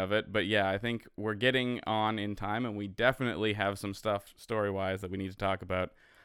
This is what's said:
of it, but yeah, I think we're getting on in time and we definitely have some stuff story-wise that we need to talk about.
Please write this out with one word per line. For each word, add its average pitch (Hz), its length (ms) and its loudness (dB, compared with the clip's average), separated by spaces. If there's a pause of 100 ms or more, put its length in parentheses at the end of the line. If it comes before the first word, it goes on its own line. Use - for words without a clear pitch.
of 95 80 0
it, 104 220 2
but 101 140 2
yeah, 101 220 4
I 98 100 2
think 117 280 -4 (100)
we're 107 180 -2
getting 123 520 2
on 110 320 2
in 104 160 -2
time 104 300 -2
and 107 120 -4
we 101 120 -4
definitely 110 640 2
have 101 260 0
some 101 160 -6
stuff - 420 -2
story-wise 95 640 -2
that 92 80 -8
we 95 80 -4
need 95 120 -4
to 95 60 -14
talk 95 260 0
about. 92 300 -2 (320)